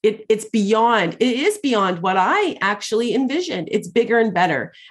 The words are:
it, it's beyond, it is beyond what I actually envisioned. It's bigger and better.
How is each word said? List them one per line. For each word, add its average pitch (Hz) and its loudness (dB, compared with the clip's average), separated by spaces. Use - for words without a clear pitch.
it, 214 0
it's 214 0
beyond, 220 2
it 240 2
is 392 0
beyond 196 0
what 190 0
I 311 0
actually 208 -2
envisioned. 262 -2
It's - -2
bigger 233 2
and 226 0
better. 170 -2